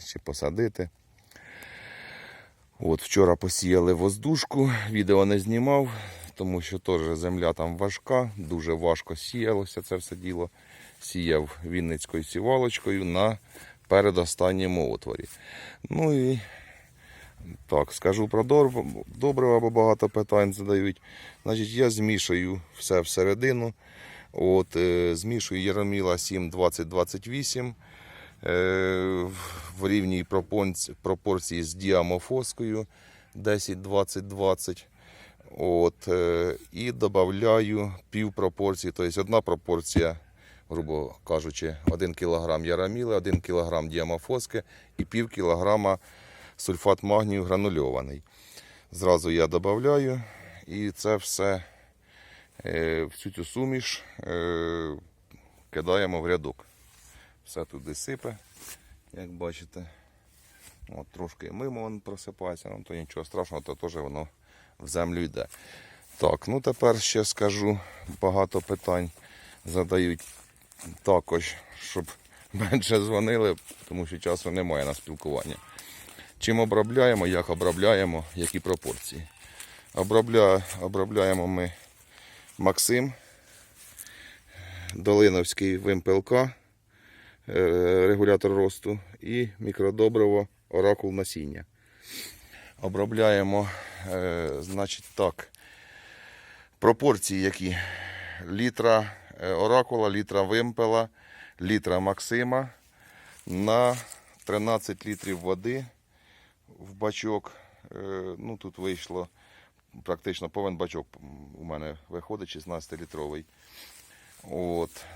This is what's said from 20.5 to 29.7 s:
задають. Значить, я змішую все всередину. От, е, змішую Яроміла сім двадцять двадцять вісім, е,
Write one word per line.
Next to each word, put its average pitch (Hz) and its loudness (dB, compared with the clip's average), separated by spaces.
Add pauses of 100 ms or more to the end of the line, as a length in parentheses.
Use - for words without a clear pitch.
задають. 98 0 (420)
Значить, 110 -2
я 120 2
змішую 95 0 (180)
все 90 2
всередину. 113 0 (580)
От, 92 2
е, 87 2
змішую 98 -4
Яроміла 98 0
сім 90 -4
двадцять 87 2
двадцять 90 -2
вісім, 123 -6 (680)
е, 92 0 (520)